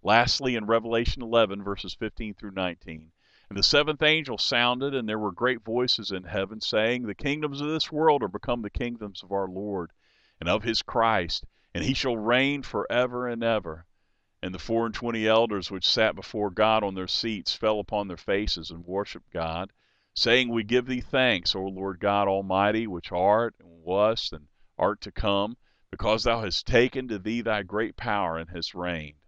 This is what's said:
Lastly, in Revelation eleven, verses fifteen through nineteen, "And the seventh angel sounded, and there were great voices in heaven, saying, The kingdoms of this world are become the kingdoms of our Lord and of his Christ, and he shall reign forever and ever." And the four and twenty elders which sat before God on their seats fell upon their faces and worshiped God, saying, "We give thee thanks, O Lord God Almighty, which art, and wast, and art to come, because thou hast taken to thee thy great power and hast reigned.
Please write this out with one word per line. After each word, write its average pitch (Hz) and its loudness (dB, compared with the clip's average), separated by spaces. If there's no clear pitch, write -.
Lastly, 120 4
in 107 -4
Revelation 117 2
eleven, 110 2
verses 98 -6
fifteen 107 -8
through 104 -12
nineteen, 85 -6
"And 98 -8
the 101 0
seventh 147 2
angel 151 2
sounded, 123 0
and 123 -2
there 110 -2
were 107 -2
great 120 -2
voices 117 -2
in 92 -4
heaven, 98 -4
saying, 117 0
The 104 -4
kingdoms 147 -4
of 147 -2
this 156 -2
world 151 4
are 104 -2
become 117 -4
the 104 -6
kingdoms 110 -6
of 92 -10
our 98 0
Lord 92 -4
and 82 -4
of 101 2
his 110 -2
Christ, 110 0
and - -2
he 120 0
shall 127 0
reign 127 2
forever 123 -2
and 117 -6
ever." 90 -2
And 92 -6
the 87 -10
four 117 0
and 113 -4
twenty 113 -2
elders 110 4
which 95 -2
sat 110 2
before 101 -4
God 107 4
on 98 -2
their 92 -6
seats 107 -4
fell 107 0
upon 101 -4
their 90 -8
faces 101 -2
and 85 -14
worshiped 95 -6
God, 85 -4
saying, 120 4
"We 117 0
give 120 2
thee 127 -2
thanks, 120 0
O 95 -4
Lord 95 -6
God 101 4
Almighty, 98 2
which 90 -8
art, 104 4
and 82 -20
wast, 104 2
and 76 -14
art 101 0
to 101 -12
come, 104 0
because 107 0
thou 117 2
hast - -4
taken 123 4
to 110 -4
thee 110 -2
thy 107 -2
great 101 -4
power 101 -2
and 82 -8
hast 85 -8
reigned. 82 -6